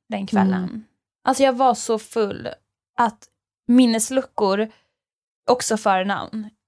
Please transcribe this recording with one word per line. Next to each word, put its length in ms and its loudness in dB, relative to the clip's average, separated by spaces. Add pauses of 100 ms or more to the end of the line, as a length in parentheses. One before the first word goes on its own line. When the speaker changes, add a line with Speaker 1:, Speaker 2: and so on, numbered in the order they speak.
Speaker 1:
den 180 -8
kvällen. 280 2 (100)
Speaker 2:
Mm. 200 -12 (400)
Speaker 1:
Alltså 180 2
jag 100 4
var 220 2
så 240 -4
full 500 -6 (500)
att 200 0 (500)
minnesluckor, 1000 2 (840)
också 260 0
förnamn. 720 -2 (160)